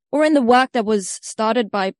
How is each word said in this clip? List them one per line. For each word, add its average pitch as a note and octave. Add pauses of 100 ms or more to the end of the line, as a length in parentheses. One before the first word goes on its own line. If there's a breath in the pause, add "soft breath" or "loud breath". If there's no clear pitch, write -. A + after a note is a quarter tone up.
(100)
or D4
in D#4
the C#4+
work B3
that A3+
was G#3
started A3+
by, F#3+